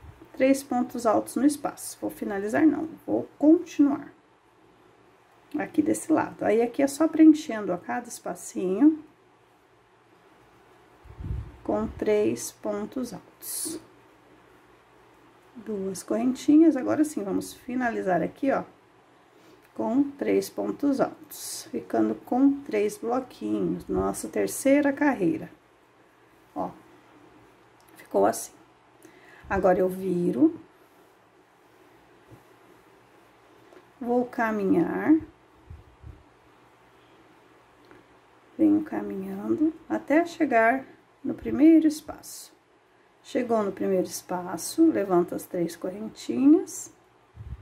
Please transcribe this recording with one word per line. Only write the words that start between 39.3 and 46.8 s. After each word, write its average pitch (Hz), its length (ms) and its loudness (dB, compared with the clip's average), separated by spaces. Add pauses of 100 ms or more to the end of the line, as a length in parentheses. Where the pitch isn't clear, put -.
até 320 360 0
chegar 254 600 0 (380)
no 269 100 -4
primeiro 311 540 6
espaço. - 640 -8 (720)
Chegou 226 400 -2
no 196 80 -2
primeiro 190 340 0
espaço, 185 840 -2
levanto 185 420 0
as - 120 -8
três 175 300 -4
correntinhas. 240 1200 0 (680)